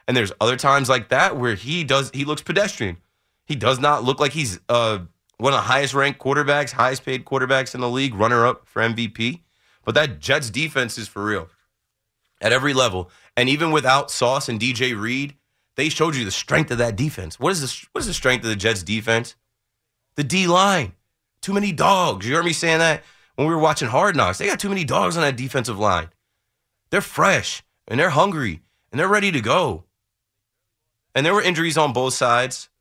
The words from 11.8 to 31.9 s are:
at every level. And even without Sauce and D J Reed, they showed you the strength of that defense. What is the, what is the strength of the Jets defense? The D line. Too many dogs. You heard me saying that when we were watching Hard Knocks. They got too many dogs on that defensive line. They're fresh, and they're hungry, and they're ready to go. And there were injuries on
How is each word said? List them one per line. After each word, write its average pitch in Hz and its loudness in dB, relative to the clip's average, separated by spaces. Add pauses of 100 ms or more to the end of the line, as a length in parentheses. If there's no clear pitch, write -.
at 113 2
every 135 2
level. 104 0 (260)
And 123 2
even 151 0
without 139 2
Sauce 131 0
and 113 -4
D 127 -2
J 123 -2
Reed, 127 -6 (400)
they 147 0
showed 156 0
you 123 -2
the 95 -4
strength 151 -2
of 120 -2
that 117 0
defense. 107 -6
What 139 0
is 180 -4
the, - -8
what - -6
is 269 -6
the 196 -6
strength 127 0
of 113 -2
the 107 -2
Jets 101 0
defense? 113 -2 (800)
The 147 0
D 180 0
line. 175 4 (480)
Too 196 -6
many 202 0
dogs. 156 2
You 131 0
heard 165 2
me 175 0
saying 160 2
that 160 2 (320)
when 139 0
we 165 0
were 160 0
watching 151 2
Hard 165 2
Knocks. 95 2
They - -4
got - -2
too 202 -4
many 196 -2
dogs 170 0
on 170 0
that 139 2
defensive 123 -4
line. 92 0 (840)
They're 196 0
fresh, 160 0 (240)
and 117 -2
they're 170 2
hungry, 143 0 (280)
and 123 -6
they're 175 2
ready 202 2
to 147 0
go. 117 0 (1300)
And 135 2
there 165 2
were 208 2
injuries 165 0
on 151 4